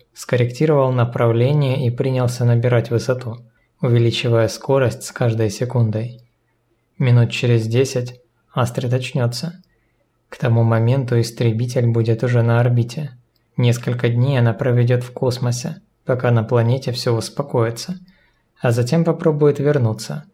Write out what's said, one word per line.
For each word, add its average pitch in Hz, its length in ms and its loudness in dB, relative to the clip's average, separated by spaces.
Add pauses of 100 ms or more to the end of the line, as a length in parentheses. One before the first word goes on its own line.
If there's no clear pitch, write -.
(140)
скорректировал 131 760 0
направление 127 920 2
и 117 40 0
принялся 127 540 -2
набирать 120 460 2
высоту, 120 480 -4 (420)
увеличивая 117 680 2
скорость 131 560 -2
с - 80 -12
каждой 113 400 -2
секундой. 117 720 -2 (760)
Минут 120 340 4
через 120 340 0
десять 123 540 -2 (320)
Астрид 123 400 -2
очнется. 127 680 -4 (680)
К - 80 -20
тому 117 260 2
моменту 117 580 2
истребитель 120 680 -2
будет 113 360 0
уже 120 200 2
на 117 180 2
орбите. 123 580 -2 (380)
Несколько 123 520 0
дней 123 300 0
она 117 140 4
проведет 123 500 2
в - 100 -14
космосе, 123 720 -4 (220)
пока 123 260 0
на 117 140 2
планете 120 480 0
все 120 200 -2
успокоится, 117 880 -4 (600)
а 127 100 0
затем 123 340 2
попробует 151 540 2
вернуться. 139 760 -2